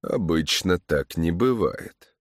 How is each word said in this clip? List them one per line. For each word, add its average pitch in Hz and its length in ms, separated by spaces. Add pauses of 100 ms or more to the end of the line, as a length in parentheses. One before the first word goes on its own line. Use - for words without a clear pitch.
Обычно 82 760
так - 380
не 82 140
бывает. 104 920